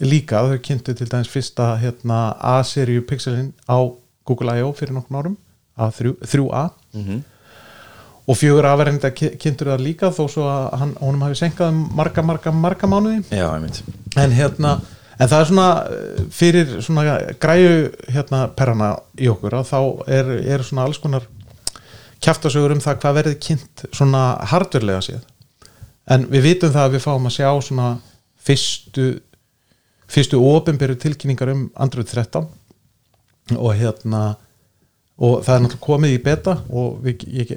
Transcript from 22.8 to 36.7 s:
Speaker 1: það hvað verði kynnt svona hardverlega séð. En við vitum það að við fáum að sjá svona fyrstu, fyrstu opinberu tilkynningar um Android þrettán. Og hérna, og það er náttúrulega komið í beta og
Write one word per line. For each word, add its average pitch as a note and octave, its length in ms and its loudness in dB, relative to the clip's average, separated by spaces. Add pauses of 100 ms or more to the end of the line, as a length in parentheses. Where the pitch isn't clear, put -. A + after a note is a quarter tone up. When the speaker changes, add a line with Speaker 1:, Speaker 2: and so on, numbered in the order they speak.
Speaker 1:
það C#3+ 200 -4
hvað C#3+ 140 0
verði D3+ 240 0
kynnt - 540 -6
svona C3+ 300 2 (180)
hardverlega G#2 600 0
séð. - 200 -8 (840)
En C3 220 2
við C3+ 160 2
vitum E3+ 300 4
það C#3+ 120 4
að C3+ 100 2
við B2+ 80 -2
fáum C3 240 -2
að A#2+ 80 -2
sjá C#3 140 0 (140)
svona B2+ 260 -2 (560)
fyrstu, - 600 0 (1040)
fyrstu C#3+ 280 2
opinberu C#3+ 580 4
tilkynningar C3+ 540 -2
um C3+ 220 -2
Android B2 340 -2
þrettán. C#3 400 -4 (1000)
Og A#2+ 260 0
hérna, G#2+ 600 -2 (840)
og A#2+ 260 4
það B2+ 100 4
er B2 80 4
náttúrulega - 240 -2
komið D3 280 2
í B2 80 -2
beta D#3 320 0 (120)
og B2 360 -4